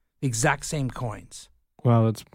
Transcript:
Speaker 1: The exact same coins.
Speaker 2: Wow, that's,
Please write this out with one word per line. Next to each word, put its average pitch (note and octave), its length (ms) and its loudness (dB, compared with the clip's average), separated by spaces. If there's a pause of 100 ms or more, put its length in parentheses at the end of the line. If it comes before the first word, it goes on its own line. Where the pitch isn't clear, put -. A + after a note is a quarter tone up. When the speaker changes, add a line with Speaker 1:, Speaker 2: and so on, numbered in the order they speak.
(200)
Speaker 1:
The C#3+ 80 -2
exact C#3 380 0
same C#3 240 -4
coins. - 580 -10 (360)
Speaker 2:
Wow, A#2 200 6
that's, A2 200 0 (100)